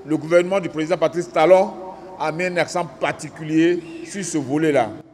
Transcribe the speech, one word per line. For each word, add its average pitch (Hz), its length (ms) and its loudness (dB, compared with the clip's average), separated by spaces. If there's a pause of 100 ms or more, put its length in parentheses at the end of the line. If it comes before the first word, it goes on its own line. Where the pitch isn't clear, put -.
le 151 140 -2
gouvernement 175 420 2
du 165 80 -6
président 156 300 -2
Patrice 165 340 -2
Talon 185 380 6 (500)
a 156 120 -4
mis 170 140 -4
un 180 120 -2
accent 170 300 -2 (120)
particulier 160 840 0 (200)
sur 196 220 -10
ce 156 140 -4
volet-là. 139 500 0 (240)